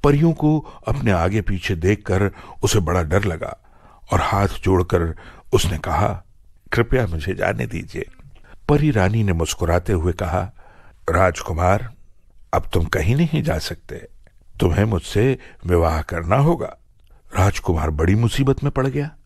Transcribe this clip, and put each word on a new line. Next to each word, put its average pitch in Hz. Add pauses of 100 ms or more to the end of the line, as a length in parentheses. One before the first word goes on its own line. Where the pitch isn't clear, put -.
परियों 147
को 151 (280)
अपने 117
आगे 95
पीछे 95
देखकर 95 (320)
उसे -
बड़ा 87
डर 95
लगा - (480)
और 85
हाथ 101
जोड़कर 87 (380)
उसने 90
कहा, 92 (500)
"कृपया 117
मुझे 82
जाने 92
दीजिए।" - (640)
परी 147
रानी 107
ने 95
मुस्कुराते 85
हुए 85
कहा, 92 (560)
"राजकुमार, 92 (600)
अब 90
तुम 85
कहीं 101
नहीं 151
जा 80
सकते, - (640)
तुम्हें 90
मुझसे 110 (280)
विवाह 82
करना 82
होगा।" 147 (640)
राजकुमार 82
बड़ी 82
मुसीबत 131
में 143
पड़ 135
गया। 143 (100)